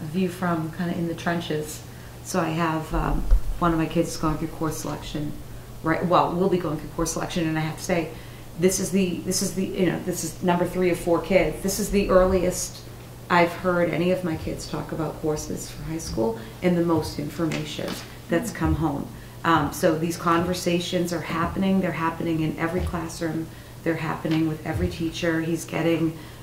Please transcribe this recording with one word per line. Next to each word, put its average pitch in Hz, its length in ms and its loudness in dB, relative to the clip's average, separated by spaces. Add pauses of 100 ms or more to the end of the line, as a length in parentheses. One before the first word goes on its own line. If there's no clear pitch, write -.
a 160 40 -6
view 175 240 0
from 165 420 -2
kinda 175 240 -2
in 170 100 -2
the 165 80 -2
trenches. 165 680 -4 (420)
So - 160 -2
I 165 80 2
have, 160 460 0
um, - 280 2 (360)
one 170 140 4
of 160 60 2
my 160 80 2
kids 170 240 2
is - 60 -6
going 151 200 0
through 160 120 -4
course 156 300 -2
selection, 147 540 -6 (500)
right? 160 220 2
Well, 170 300 4
we'll 180 160 4
be 180 80 4
going 160 200 -2
through - 120 -10
course 165 220 -2
selection, 165 360 0
and 156 80 0
I 156 60 0
have 156 160 -2
to - 40 -12
say, 165 280 0 (480)
this 185 220 4
is 170 100 -2
the, 180 280 2
this 185 240 -2
is 185 120 -2
the, 190 100 0
you 185 220 0
know, 156 140 2
this 175 240 -4
is - 180 -8
number 175 240 4
three 180 240 2
of 165 80 2
four 170 240 2
kids. 170 400 2
This 196 160 0
is 202 120 -2
the 196 200 4
earliest 185 720 4 (480)
I've 175 220 6
heard 175 380 2
any 170 220 2
of 180 120 0
my 160 120 -2
kids - 320 -6
talk 156 240 -6
about 156 280 -4
courses - 500 -4
for - 140 -12
high 160 140 -4
school 226 400 -2 (240)
and 180 140 4
the 170 80 4
most 160 340 2
information 151 720 -4 (380)
that's 208 220 0
come 160 260 2
home. 143 320 -2 (340)
Um, 156 300 4
so 165 260 2
these 165 180 -2
conversations 175 960 0
are 165 80 -2
happening. 190 600 2
They're 175 120 2
happening 165 480 0
in 156 180 0
every 170 240 0
classroom. 165 640 -4 (380)
They're 165 120 2
happening 160 520 0
with 156 180 -4
every 175 220 0
teacher. 165 520 0
He's 160 240 -2
getting 165 520 2 (260)